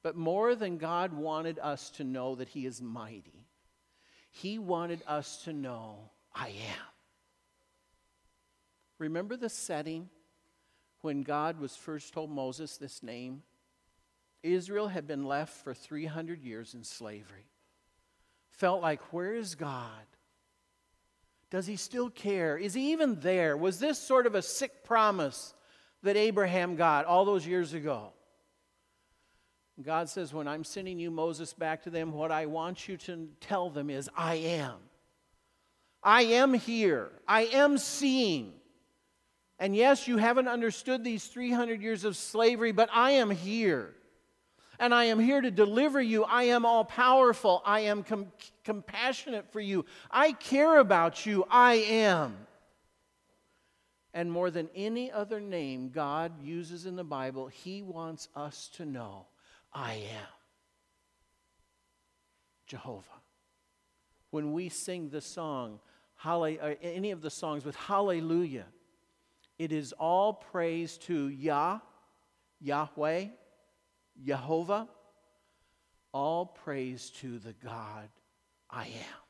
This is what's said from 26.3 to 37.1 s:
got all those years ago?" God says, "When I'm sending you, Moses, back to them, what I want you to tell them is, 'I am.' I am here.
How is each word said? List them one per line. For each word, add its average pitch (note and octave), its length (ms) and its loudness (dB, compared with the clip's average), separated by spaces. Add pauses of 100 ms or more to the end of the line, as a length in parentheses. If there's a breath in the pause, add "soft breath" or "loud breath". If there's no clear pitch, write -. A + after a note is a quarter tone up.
got D#3 300 6
all F3+ 200 6
those F#3+ 220 2
years E3+ 260 -2
ago?" C#3 400 -6 (1700)
God D#3+ 280 -2
says, D#3 240 -8
"When D3+ 140 -6
I'm D#3 160 -6
sending F#3 360 -8
you, E3+ 120 -6
Moses, D#3+ 420 -4
back D#3+ 300 -6
to F3+ 60 -10
them, E3 240 -4
what D#3 180 -2
I D#3 140 0
want D#3+ 420 -6
you F#3+ 100 -8
to E3 440 -12
tell F3+ 280 -2
them C#3+ 200 -6
is, C#3 260 -6
'I E3 200 -2
am.' D3 540 -4 (1120)
I A3 200 8
am B3 320 6
here. G#3 760 0